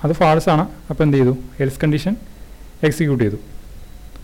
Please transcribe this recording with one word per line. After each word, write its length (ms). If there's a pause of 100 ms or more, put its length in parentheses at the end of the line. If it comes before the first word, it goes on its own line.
അത് 80
ഫാൾസ് 420
ആണ്. 140 (220)
അപ്പോൾ 140
എന്ത് 120
ചെയ്തു, 200 (260)
else 200
കണ്ടീഷൻ 340 (680)
എക്സിക്യൂട്ട് 420
ചെയ്തു. 120 (880)